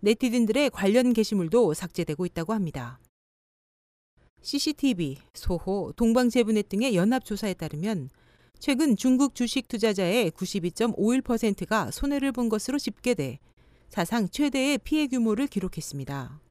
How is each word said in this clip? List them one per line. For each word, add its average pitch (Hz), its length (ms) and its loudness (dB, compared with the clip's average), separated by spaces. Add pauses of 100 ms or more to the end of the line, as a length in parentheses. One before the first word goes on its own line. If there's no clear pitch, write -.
네티즌들의 233 680 2
관련 240 420 4
게시물도 208 640 2
삭제되고 170 500 -6
있다고 170 280 -4
합니다. 147 480 -6 (1400)
씨씨티비, 240 760 -2 (160)
소호, 185 600 -4
동방제보넷 226 760 2
등의 214 280 0
연합조사에 208 580 0
따르면 160 560 -6 (480)
최근 277 380 2
중국 262 400 2
주식 247 320 -2
투자자의 202 640 0
구십이점오일 208 920 0
퍼센트가 208 680 -2
손해를 277 400 -2
본 240 160 -2
것으로 220 300 -2
집계돼 160 600 -4 (500)
사상 202 400 -2
최대의 277 500 0
피해 302 280 0
규모를 240 400 0
기록했습니다. 143 920 -8 (100)